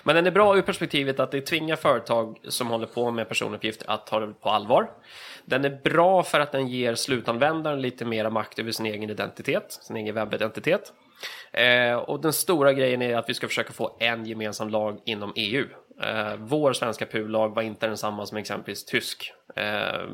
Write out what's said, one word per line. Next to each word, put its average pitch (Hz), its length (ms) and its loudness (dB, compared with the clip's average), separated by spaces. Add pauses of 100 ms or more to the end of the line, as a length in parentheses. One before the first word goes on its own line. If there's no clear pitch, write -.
Men 147 120 4
den 170 120 6
är 180 40 4
bra 196 260 6
ur 185 60 4
perspektivet 143 580 -2
att 131 100 0
det 139 100 -2
tvingar 156 360 -2
företag 117 600 2 (100)
som 120 200 -2
håller 113 180 -2
på 120 240 0
med 113 180 -2
personuppgifter 107 600 -4
att 107 160 -4
ta 110 140 0
det 107 60 -4
på 101 240 -4
allvar. 110 400 4 (540)
Den 131 200 0
är 139 200 -2
bra 170 380 6
för 160 180 2
att 143 120 0
den 135 160 0
ger 123 260 0
slutanvändaren 135 840 0
lite 127 240 -4
mera 110 260 0
makt 110 280 -4
över 113 120 -4
sin 110 160 -4
egen 107 240 -4
identitet, 101 600 -4
sin - 240 -10
egen 107 180 -4
webbidentitet. 110 800 -2 (600)
Eh, 120 420 4
och 139 260 -2
den 151 120 2
stora 143 400 4
grejen 127 300 2
är 120 140 0
att 113 120 -2
vi 120 60 -2
ska 113 140 -6
försöka - 240 -4
få - 280 -6
en 113 260 0
gemensam 110 420 -6
lag 107 360 -2
inom 104 320 -6
E 107 160 0
U. 131 160 -2 (340)
Eh, 107 360 -4
vår 131 340 2
svenska 113 340 -2
pu-lag 110 480 0
var 113 80 0
inte 110 240 -4
densamma 104 400 -4
som 107 120 -8
exempelvis 101 460 -8
tysk, - 480 -4 (240)
eh, 104 440 -2 (140)